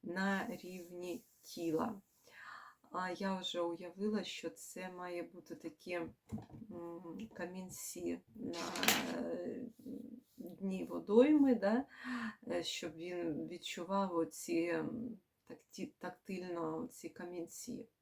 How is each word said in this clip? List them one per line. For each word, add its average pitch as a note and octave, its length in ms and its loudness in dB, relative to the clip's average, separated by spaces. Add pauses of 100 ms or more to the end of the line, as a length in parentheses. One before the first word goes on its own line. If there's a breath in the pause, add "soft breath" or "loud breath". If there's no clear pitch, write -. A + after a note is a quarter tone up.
на F#3+ 460 0
рівні F3+ 720 -8 (180)
тіла. E3 600 -2 (920 loud breath)
А F3+ 200 -2
я F#3+ 280 0
вже F3 220 -2
уявила, F#3+ 640 0
що - 260 -6
це - 420 -8
має F3+ 320 -4
бути E3+ 320 -10
такі, E3+ 380 -8
м, E3+ 1400 -8
камінці F3+ 880 -6 (160)
на, F3 240 -4 (580)
е, - 480 -2 (720)
дні F#3+ 480 -4
водойми, B3+ 720 10
да? A3 300 4 (640 loud breath)
Е, E3+ 160 0
щоб E3 320 -4
він E3 520 -2
відчував F3+ 680 0
оці, E3 460 2
м, - 560 0 (300)
такті-, - 520 -10
тактильно E3+ 920 -4
ці - 180 -10
камінці. F3+ 760 -8 (160)